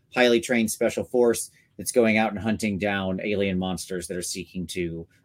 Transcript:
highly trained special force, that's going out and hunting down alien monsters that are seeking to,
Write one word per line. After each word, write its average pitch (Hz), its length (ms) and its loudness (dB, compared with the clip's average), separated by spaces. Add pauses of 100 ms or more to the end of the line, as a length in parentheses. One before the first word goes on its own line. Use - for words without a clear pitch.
(140)
highly 120 260 6
trained 117 300 0
special 107 340 0
force, 120 460 2 (280)
that's - 140 -6
going 113 260 6
out 110 140 2
and 104 60 -8
hunting 104 400 -2
down 95 440 -2
alien 98 360 0
monsters 92 500 -4
that 92 100 -6
are 87 40 -6
seeking 90 440 -8
to, 82 400 -6 (180)